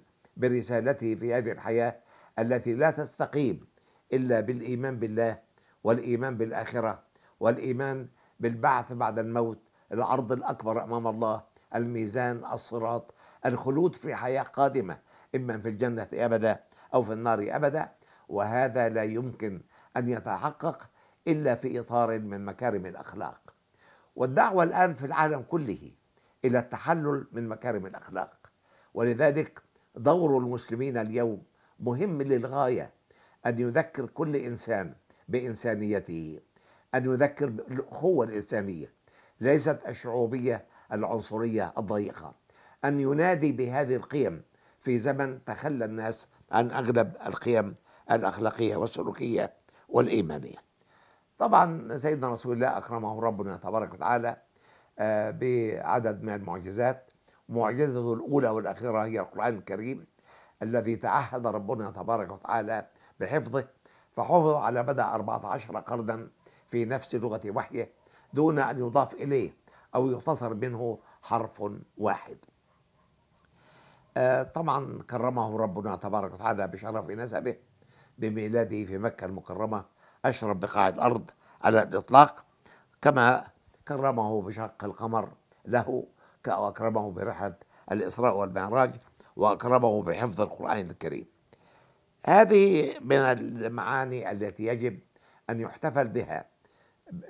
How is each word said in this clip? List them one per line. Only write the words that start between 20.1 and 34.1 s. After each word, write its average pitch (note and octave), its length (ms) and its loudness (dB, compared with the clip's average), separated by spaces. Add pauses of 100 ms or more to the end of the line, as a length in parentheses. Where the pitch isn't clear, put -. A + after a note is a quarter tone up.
إلا D3+ 260 2
في B2 260 -4
إطار A#2 380 0
من G2+ 260 -8
مكارم G2+ 420 -4
الأخلاق. E2 540 -12 (760)
والدعوة F3 480 4
الآن F3 300 4
في C3 120 -10
العالم D3+ 360 2
كله C3 480 -4 (540)
إلى B2 140 6
التحلل C#3+ 760 -2
من A#2 160 -6
مكارم A2 380 -6
الأخلاق، - 500 -10 (580)
ولذلك C3 680 0 (340)
دور C#3+ 420 4
المسلمين B2 580 -4
اليوم A2 460 -2 (380)
مهم C#3 420 -2
للغاية، B2+ 680 0 (560)
أن A#2+ 120 0
يذكر B2 480 0
كل D3 300 -4